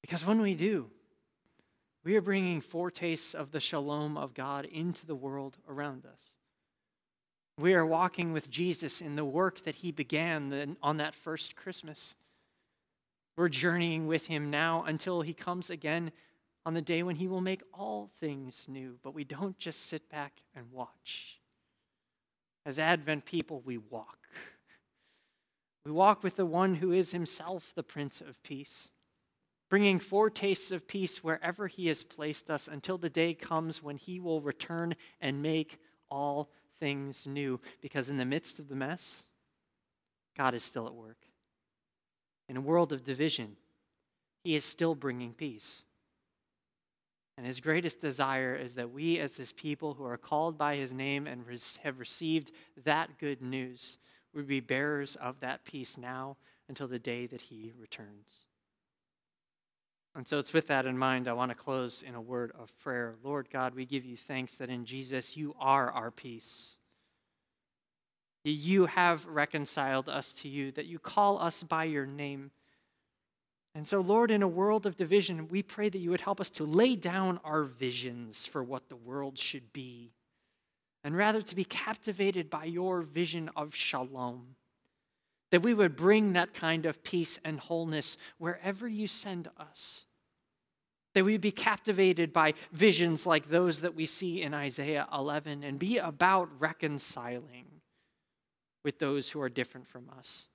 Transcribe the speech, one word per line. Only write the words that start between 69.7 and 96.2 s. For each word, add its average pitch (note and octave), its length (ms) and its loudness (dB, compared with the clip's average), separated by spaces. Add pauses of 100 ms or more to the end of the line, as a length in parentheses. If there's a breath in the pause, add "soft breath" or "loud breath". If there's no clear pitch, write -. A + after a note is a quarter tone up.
us C#3 260 -4
to - 140 -10
you, C3+ 240 -4
that D3+ 140 -6
you E3 120 -10
call G3+ 400 4
us E3+ 240 0
by D#3+ 220 0
your D3 220 0
name. C#3 440 -6 (1200)
And D3+ 120 -8
so, G3+ 140 2
Lord, A3 300 6
in G#3 120 6
a F#3+ 60 6
world G#3 380 2
of F#3 100 -2
division, F3 520 2
we F#3+ 140 0
pray G#3 260 -2
that F#3+ 100 -2
you E3+ 120 -2
would F3+ 120 2
help G3+ 180 0
us F#3+ 100 -2
to - 140 -4
lay G#3+ 320 8
down F#3 480 0
our D#3 180 2
visions B2 840 -4
for C3+ 180 -4
what B2+ 240 -8
the C3+ 80 -16
world C3+ 420 -8
should B2 340 -6
be, A#2+ 420 -12 (880)
and D3 120 0
rather G#3+ 260 6
to - 120 -6
be F#3 100 2
captivated F#3+ 840 0
by D#3 140 -6
your F3 380 0
vision D#3+ 520 -2
of D3+ 200 -4
shalom, B2+ 800 -4 (960)
that F3 120 8
we A#3+ 120 6
would F#3+ 200 6
bring G3+ 380 6
that F3 220 4
kind D#3+ 320 0
of D3+ 180 -2
peace E3+ 400 0
and D#3 160 -4
wholeness E3 560 -2 (220 loud breath)
wherever F#3+ 500 -4
you G#3+ 180 -2
send F#3 420 -4 (100)
us, - 480 -10 (1080)
that F#3+ 100 8
we G#3 80 6
would G#3+ 80 2
be G3 120 2
captivated F#3 800 4
by D#3 220 6 (180 loud breath)
visions E3+ 540 6
like D3+ 220 4
those E3 340 4
that E3+ 120 -2
we D#3+ 120 -2
see F3 360 -2
in D3+ 120 -2
Isaiah C#3+ 580 -2
eleven D3 500 -2
and C#3 160 -6
be G3+ 200 2
about F3 500 4 (100)